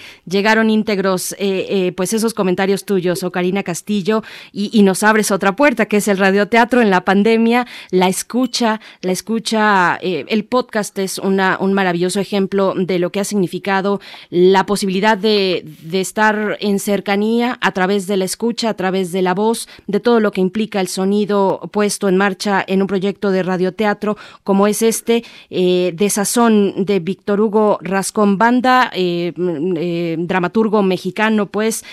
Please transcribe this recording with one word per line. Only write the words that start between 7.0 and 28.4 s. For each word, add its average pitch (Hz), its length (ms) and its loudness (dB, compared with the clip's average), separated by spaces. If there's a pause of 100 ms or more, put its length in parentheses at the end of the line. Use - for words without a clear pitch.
pandemia, 226 640 2 (240)
la 185 160 2
escucha, 226 720 -2 (220)
la 185 100 -4
escucha, 208 880 0
eh, 165 280 -4
el 214 160 0
podcast 240 520 -4
es 190 200 -6
una, 190 420 0
un 196 140 0
maravilloso 185 480 0
ejemplo 196 520 0
de 185 240 -2
lo 175 120 0
que 190 100 -4
ha 202 60 -2
significado 190 720 -2 (300)
la 185 360 4
posibilidad 202 520 0
de, 190 480 0 (160)
de 165 180 -4
estar 214 640 0
en 202 180 0
cercanía 208 800 0
a 190 140 0
través 190 340 0
de 202 80 -2
la 185 80 0
escucha, 226 460 -4
a 208 60 -4
través 185 360 -2
de 185 100 -2
la 180 120 2
voz, 220 340 -2 (200)
de 196 120 -2
todo 233 220 2
lo 208 100 0
que - 80 -4
implica 196 400 -2
el 185 80 -2
sonido 196 720 0 (140)
puesto 208 340 -2
en 190 80 2
marcha 196 500 0
en 190 160 0
un 196 60 0
proyecto 196 440 -2
de 190 120 0
radioteatro 185 720 -2 (300)
como 196 220 4
es 208 140 -2
este, 226 440 0 (240)
eh, 180 160 0 (300)
Desazón 202 880 2
de 196 140 0
Víctor 196 420 -2
Hugo 214 400 2
Rascón 196 560 0
Banda, 247 560 2